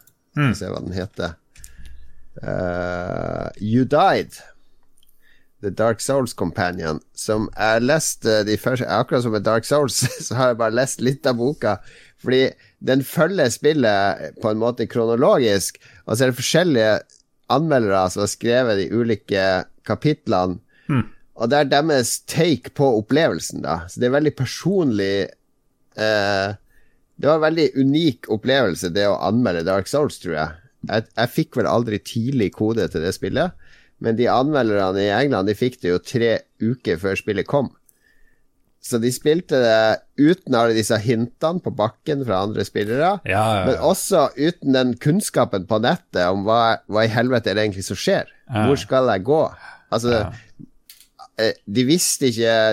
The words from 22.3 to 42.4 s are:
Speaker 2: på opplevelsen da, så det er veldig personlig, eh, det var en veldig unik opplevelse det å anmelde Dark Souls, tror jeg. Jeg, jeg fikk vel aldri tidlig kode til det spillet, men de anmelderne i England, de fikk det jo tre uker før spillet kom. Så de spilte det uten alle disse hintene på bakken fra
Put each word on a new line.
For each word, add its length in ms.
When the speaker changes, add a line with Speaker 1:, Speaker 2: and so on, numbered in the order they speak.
Speaker 2:
på 80
opplevelsen 680
da, 240
så 140
det 80
er 80
veldig 180
personlig, 800
eh, 540
det 140
var 80
en 80
veldig 240
unik 480
opplevelse 640
det 160
å 80
anmelde 480
Dark 240
Souls, 320
tror 160
jeg. 140
Jeg, 180
jeg 240
fikk 240
vel 160
aldri 320
tidlig 480
kode 400
til 80
det 160
spillet, 400
men 180
de 100
anmelderne 720
i 80
England, 400
de 80
fikk 240
det 80
jo 160
tre 260
uker 400
før 160
spillet 320
kom. 220
Så 160
de 80
spilte 480
det 220
uten 340
alle 220
disse 240
hintene 640
på 80
bakken 560
fra 160